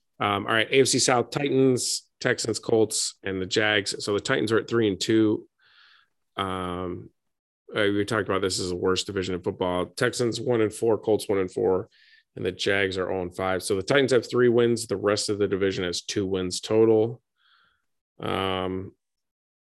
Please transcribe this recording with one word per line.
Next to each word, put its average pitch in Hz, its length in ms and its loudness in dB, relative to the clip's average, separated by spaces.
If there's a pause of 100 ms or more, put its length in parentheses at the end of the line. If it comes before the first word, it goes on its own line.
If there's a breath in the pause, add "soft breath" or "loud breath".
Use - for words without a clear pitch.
(200)
Um, 101 280 0
all 113 60 0
right, 110 180 0
A 135 100 6
F 120 60 4
C 131 120 2
South: 120 320 2
Titans, 135 720 0 (180)
Texans, 120 380 -2
Colts, - 640 0
and 95 180 -4
the 92 40 -4
Jags. 107 480 0 (100)
So 104 100 -2
the 101 80 0
Titans 131 320 0
are 107 60 4
at - 100 -6
three 113 180 2
and 95 120 0
two. 110 460 2 (920 soft breath)
Um, 92 720 -6 (680)
uh, 110 60 0
we 101 240 0
talked 104 240 -2
about 95 120 0
this 95 180 -2
as 92 100 -4
the 90 60 -4
worst 92 320 0
division 92 280 -4
in 85 60 -6
football. 90 460 -2
Texans 120 520 -2
one 117 220 0
and 104 120 0
four, 113 240 0
Colts 104 300 0
one 98 120 0
and 92 120 -2
four, 101 380 0 (480 soft breath)
and 104 80 -6
the 92 60 -2
Jags 98 460 -2
are 92 140 -2
oh 95 100 -2
and 90 140 -8
five. 95 280 -2
So 104 120 -2
the 95 80 -2
Titans 135 300 2
have 113 160 2
three 123 180 4
wins. 117 400 2
The 104 80 -2
rest 104 340 0
of 101 100 -2
the 101 80 2
division 95 360 0
has 87 180 -4
two - 240 -4
wins 92 360 -4
total. 113 600 4 (960)
Um, 95 760 -4 (720)